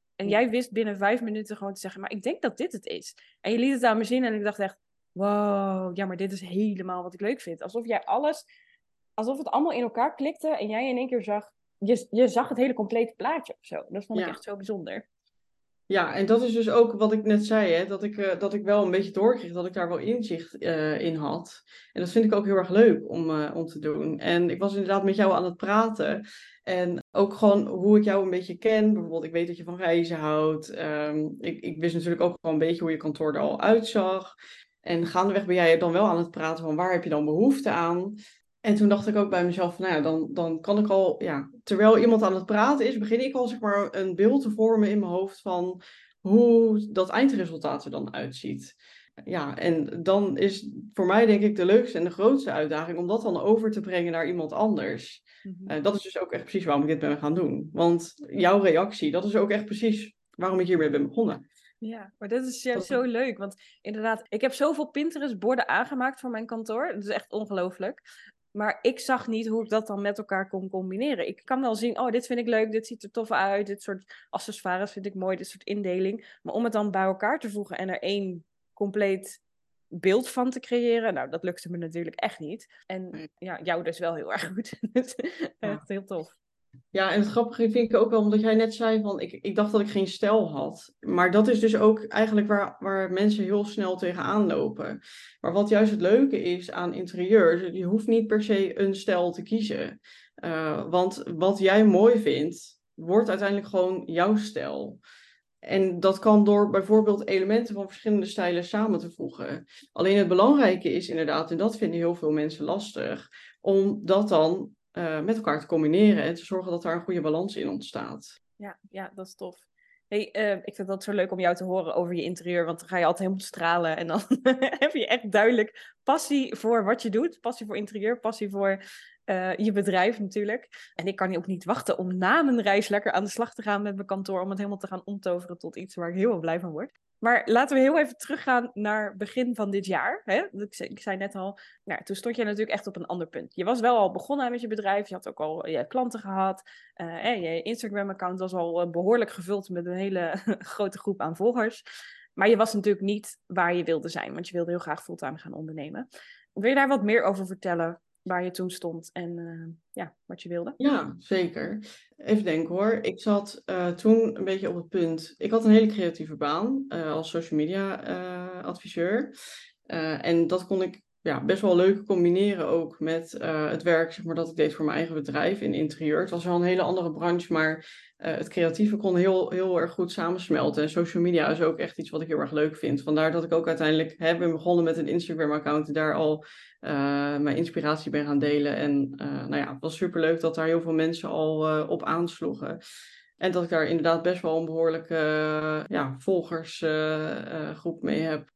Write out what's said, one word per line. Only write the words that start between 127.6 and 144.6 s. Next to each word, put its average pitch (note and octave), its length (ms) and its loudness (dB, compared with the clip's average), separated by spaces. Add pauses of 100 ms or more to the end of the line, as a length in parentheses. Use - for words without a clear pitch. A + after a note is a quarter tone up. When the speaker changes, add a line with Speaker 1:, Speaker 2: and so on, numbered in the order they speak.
Speaker 1:
voor G#3+ 100 -8
interieur, G#3 440 -4
passie A3 300 -4
voor, G3 320 0 (420)
eh, F#3 320 -2
je G#3+ 160 0
bedrijf F#3 480 2
natuurlijk. G#3 760 -6
En - 120 -8
ik D4 100 -4
kan F#3 200 -2
ook E3+ 100 -6
niet F#3 180 -6
wachten A#3 340 -2
om F#3 200 -4
na G3 240 4
mijn B3+ 180 2
reis G3+ 280 2
lekker G3+ 240 0
aan F#3+ 120 0
de G3+ 60 -6
slag A#3 240 -4
te A#3 80 -12
gaan G3+ 200 -2
met G3+ 120 -6
mijn G3 120 -10
kantoor, G3 340 -4
om F#3+ 80 -4
het G3 100 -6
helemaal G3+ 200 -6
te G3 80 -12
gaan F#3 180 -10
omtoveren F3+ 540 -6
tot - 180 -14
iets - 180 -14
waar E3+ 140 -6
ik F3 80 -6
heel G3+ 140 2
erg F#3 100 -2
blij E3 200 -2
van F3 100 -8
word. E3 280 -10 (200)
Maar A#3 260 2
laten B3+ 320 2
we C4 60 6
heel D4 160 6
even C4 180 0
teruggaan B3 580 -2
naar G#3 420 -4
begin A#3+ 380 -4
van G#3 160 -4
dit G3 160 -4
jaar, G3 380 -2
hè? A#3 180 2 (100)
Ik G#3 220 -10
zei, - 140 -12
ik G3+ 120 -16
zei F#3+ 160 -6
net G3 180 -8
al, G3 240 -10 (260)
nou, F3+ 180 -8
toen G3 140 -8
stond A#3 200 -6
je A#3 80 -2
natuurlijk G#3 260 -4
echt G3+ 160 -6
op G3 100 -10
een - 100 -10
ander F3 200 -6
punt. - 280 -12
Je F3+ 100 -6
was A#3+ 160 0
wel A#3+ 160 4
al G3 140 4
begonnen C4 400 -4
met A#3+ 100 -6